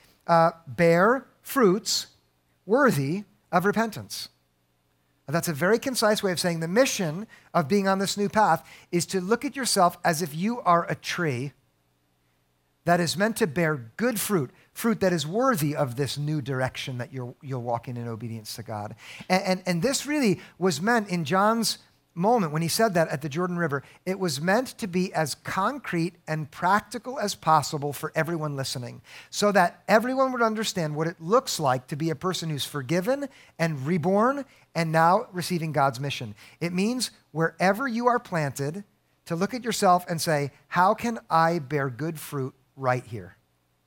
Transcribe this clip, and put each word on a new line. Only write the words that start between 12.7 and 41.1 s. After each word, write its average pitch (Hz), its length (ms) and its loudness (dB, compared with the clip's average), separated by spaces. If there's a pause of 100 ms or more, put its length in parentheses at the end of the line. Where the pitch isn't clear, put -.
that 175 160 4
is 147 160 -2
meant 214 220 0
to 214 100 0
bear 143 480 -2
good 220 240 -2
fruit, 175 320 -2 (200)
fruit 220 280 -2
that 185 120 2
is 151 140 -2
worthy 180 480 0
of 139 220 -2
this 139 200 -4
new 147 240 -2
direction 131 580 -4
that 120 140 -10
you're, 127 300 -10
you'll 131 200 -8
walk 117 260 -4
in, 120 80 -8
in 120 100 -8
obedience 113 480 -10
to 113 80 -12
God. 107 320 -10 (340)
And, 190 140 2
and, 185 240 -2
and 175 160 -2
this 254 240 0
really 262 340 2 (180)
was 165 220 0
meant 214 280 0
in 175 160 -2
John's 202 540 2 (360)
moment 190 380 2
when 160 100 -2
he 170 60 -2
said 220 260 0
that 160 140 4
at 151 120 -6
the 156 80 -8
Jordan 175 300 -4
River. 143 240 -2 (240)
It 190 120 -4
was 160 220 -2
meant 202 380 0
to 233 80 -6
be 180 260 -2
as 160 220 -2
concrete 190 800 -4 (120)
and 156 240 -6
practical 214 680 -2
as 208 160 -4
possible 147 580 2
for 156 220 -8
everyone 156 420 -2
listening, 123 460 -8 (260)
so 208 240 0
that 180 340 4
everyone 254 460 4
would 247 80 -4
understand 208 540 0
what 160 140 -2
it 170 120 -8
looks 170 400 0
like 131 280 0
to 156 80 -6
be 160 120 -2
a 156 60 -2
person 170 340 -4
who's 143 160 -4
forgiven 185 640 -2 (300)
and 156 280 -2
reborn 202 600 2 (280)
and 160 180 0
now 170 400 4
receiving 165 400 -4
God's 139 280 2
mission. 131 340 -6 (260)
It 170 120 -4
means 220 380 -2 (220)
wherever 175 540 0
you 240 200 -2
are 240 120 2
planted, 151 680 -4 (420)
to 170 80 -4
look 196 200 -2
at 247 100 -8
yourself 185 440 4
and 165 120 -4
say, 143 320 0 (160)
"How 185 260 4
can 233 240 -4 (100)